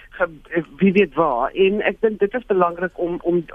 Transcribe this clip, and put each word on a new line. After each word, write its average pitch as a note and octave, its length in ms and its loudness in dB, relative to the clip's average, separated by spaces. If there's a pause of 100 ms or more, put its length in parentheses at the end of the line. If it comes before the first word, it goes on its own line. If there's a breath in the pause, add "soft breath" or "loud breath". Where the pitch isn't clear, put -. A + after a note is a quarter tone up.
(100)
ge-, F3 180 -4 (220)
eh, E3 120 -2 (140)
wie F#3+ 160 4
weet F#3+ 220 2
waar. C3+ 400 0
En F#3+ 280 2
ek - 180 -2
dink A3 180 0
dit G3+ 160 -2
is B3 120 -6
belangrik F3 520 -2
om, F3 240 -4
om, F3 220 0 (100)